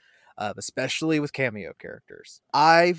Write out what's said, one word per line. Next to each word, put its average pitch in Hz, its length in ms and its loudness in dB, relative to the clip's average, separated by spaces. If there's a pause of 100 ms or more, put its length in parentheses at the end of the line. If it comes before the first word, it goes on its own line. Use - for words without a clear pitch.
(380)
uh, 104 180 -6
especially 147 640 -4
with 147 140 -6
cameo 107 440 -6
characters. - 640 -20 (140)
I 165 440 6